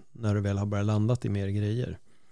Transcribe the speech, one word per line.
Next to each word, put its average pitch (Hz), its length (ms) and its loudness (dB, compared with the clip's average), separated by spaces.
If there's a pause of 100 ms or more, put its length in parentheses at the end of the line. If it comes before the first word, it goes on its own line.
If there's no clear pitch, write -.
(120)
när 107 240 0
du 104 60 2
väl 101 160 0
har 98 80 0
börjat 101 200 0
landat 107 400 2
i 110 40 0
mer 101 180 0
grejer. 104 500 -2 (340)